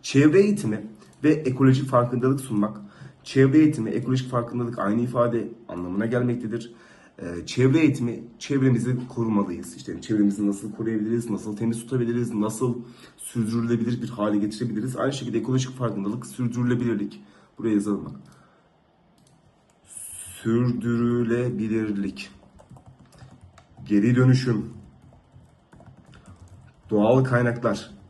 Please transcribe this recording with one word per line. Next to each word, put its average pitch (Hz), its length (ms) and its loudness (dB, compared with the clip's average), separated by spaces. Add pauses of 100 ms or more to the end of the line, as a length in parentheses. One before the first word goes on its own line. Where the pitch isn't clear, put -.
Çevre 151 380 6
eğitimi 202 460 0 (380)
ve 156 60 6
ekolojik 131 580 4
farkındalık 123 520 2
sunmak, 104 400 -2 (420)
çevre 135 360 4
eğitimi, 131 320 4
ekolojik 127 400 -2
farkındalık 120 480 -4
aynı 107 240 0
ifade 120 460 0 (200)
anlamına 90 380 -4
gelmektedir. 117 680 -2 (440)
Ee, 85 280 -10
çevre 135 320 4
eğitimi, 127 460 2 (140)
çevremizi 127 720 0
korumalıyız. 101 680 -2
İşte - 240 -12
çevremizi 104 460 2
nasıl 101 260 -4
koruyabiliriz, 113 580 -2
nasıl 104 260 -6
temiz 113 220 -2
tutabiliriz, 120 560 -2
nasıl 110 480 -2 (340)
sürdürülebilir 117 880 -2
bir 104 60 -8
hale 104 300 0
getirebiliriz. 113 580 -4
Aynı 135 160 -2
şekilde 117 260 -4
ekolojik 131 320 0
farkındalık, 107 560 -4
sürdürülebilirlik. 120 960 -2 (360)
Buraya 113 160 0
yazalım 101 300 0
bak. - 100 -12 (2250)
Sürdürülebilirlik. 117 1900 -2 (1600)
Geri 104 300 4
dönüşüm. 127 540 4 (2250)
Doğal 113 340 4
kaynaklar. 120 680 0 (200)